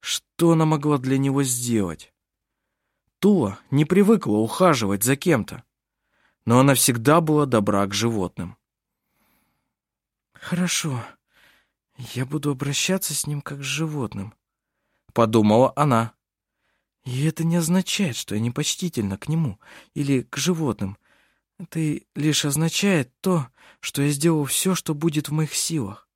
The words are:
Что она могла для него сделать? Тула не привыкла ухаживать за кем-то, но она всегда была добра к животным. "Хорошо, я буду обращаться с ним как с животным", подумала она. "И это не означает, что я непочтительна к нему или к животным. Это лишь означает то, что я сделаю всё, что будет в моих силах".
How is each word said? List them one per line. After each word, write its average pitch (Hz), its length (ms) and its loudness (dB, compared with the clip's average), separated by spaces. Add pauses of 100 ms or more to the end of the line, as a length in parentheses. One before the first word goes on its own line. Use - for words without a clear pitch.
Что - 500 0
она 160 140 4
могла 151 320 2
для 131 200 0
него 135 260 0
сделать? 120 680 -2 (1040)
Тула 160 400 2 (100)
не 147 160 2
привыкла 185 520 4
ухаживать 113 680 0
за 131 120 2
кем-то, 139 480 -2 (840)
но 113 140 4
она 139 140 6
всегда 127 480 4
была 151 240 2
добра 104 400 0
к 98 80 -6
животным. 101 640 -4 (1800)
"Хорошо, 165 720 -4 (1080)
я 127 100 -2
буду 143 240 -4
обращаться 143 640 -2
с - 140 -6
ним 147 140 -6
как 143 200 -12
с 139 40 -10
животным", 139 680 -6 (800)
подумала 113 600 6
она. 120 400 2 (880)
"И 131 220 -4
это 160 180 -2
не 165 140 0
означает, 175 580 0
что - 180 -8
я 107 80 -2
непочтительна 120 760 -4
к - 100 -14
нему 151 320 -2 (340)
или 139 300 -2
к - 140 -12
животным. 135 600 -2 (640)
Это 160 400 -4 (140)
лишь 147 300 0
означает 156 680 0 (100)
то, 170 260 0 (340)
что - 200 -6
я 143 80 2
сделаю 147 360 0
всё, 185 280 0
что 165 220 -4
будет 151 340 -2
в - 20 -4
моих 156 220 -2
силах". 117 640 -6